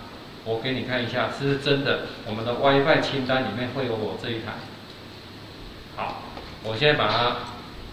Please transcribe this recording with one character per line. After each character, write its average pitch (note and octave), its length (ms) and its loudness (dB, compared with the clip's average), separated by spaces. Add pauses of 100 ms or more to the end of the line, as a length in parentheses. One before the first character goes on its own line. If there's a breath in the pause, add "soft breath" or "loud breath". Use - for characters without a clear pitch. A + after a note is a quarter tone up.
(440)
我 A2+ 160 0
给 C3 120 -2
你 B2 100 0
看 B2 220 0
一 A2+ 40 -2
下， A#2 300 0
是 C#3 80 -2
不 C#3 60 4
是 C#3 80 4
真 C#3 240 2
的？ - 240 2 (180)
我 A2 80 -2
们 A2 100 -2
的 A#2+ 120 0
WiFi C#3 440 8
清 C3+ 280 0
单 C3 160 2
里 G#2 120 0
面 B2 200 -2
会 C3 100 0
有 A2+ 100 0
我 G#2+ 240 -4
这 A#2+ 80 -6
一 A2+ 120 -2
台。 G#2+ 140 -6 (1400)
好， - 280 -6 (400)
我 A2 120 -2
现 C#3 120 6
在 D3 80 8
把 A2 120 4
它 A#2+ 280 4 (580)